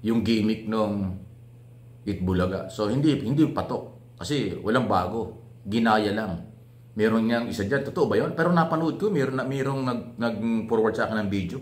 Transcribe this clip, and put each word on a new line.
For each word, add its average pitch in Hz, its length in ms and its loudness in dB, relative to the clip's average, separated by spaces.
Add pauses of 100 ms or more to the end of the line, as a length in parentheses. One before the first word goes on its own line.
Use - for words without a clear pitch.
yung 113 160 2
gimmick 107 480 2
nung 101 480 -2 (880)
Eat 90 160 -4
Bulaga. 90 480 0
So, 107 220 -2
hindi, 143 320 4
hindi 143 240 2
patok. - 760 -6
Kasi 104 400 -2
walang 113 240 2
bago. 98 640 -2 (160)
Ginaya 110 480 4
lang. 95 320 -4 (520)
Meron 110 320 4
niyang 117 160 0
isa 101 240 -4
dyan. 139 160 0
Totoo 139 240 0
ba 104 80 2
yun? - 160 0
Pero 165 160 2
napanood 165 480 2
ko, 208 160 0
meron 131 240 0
na, 123 80 -4
merong 135 400 -2
nag-, 117 320 -4
nag-forward 110 800 0
sa 113 80 0
akin 107 160 -2
ng 101 80 -2
video. 98 320 -2